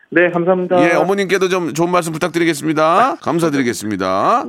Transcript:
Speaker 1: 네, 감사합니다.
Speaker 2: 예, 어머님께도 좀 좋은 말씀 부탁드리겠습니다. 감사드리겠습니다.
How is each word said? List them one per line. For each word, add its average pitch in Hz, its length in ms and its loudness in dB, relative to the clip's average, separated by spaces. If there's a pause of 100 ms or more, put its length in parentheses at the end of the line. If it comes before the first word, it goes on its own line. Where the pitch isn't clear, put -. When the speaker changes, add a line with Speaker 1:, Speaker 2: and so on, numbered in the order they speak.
Speaker 1:
네, 170 220 2
감사합니다. 180 580 2
Speaker 2:
예, 170 60 2
어머님께도 185 540 0
좀 180 260 -2
좋은 175 160 0
말씀 170 220 0
부탁드리겠습니다. 160 1080 0
감사드리겠습니다. 120 1300 0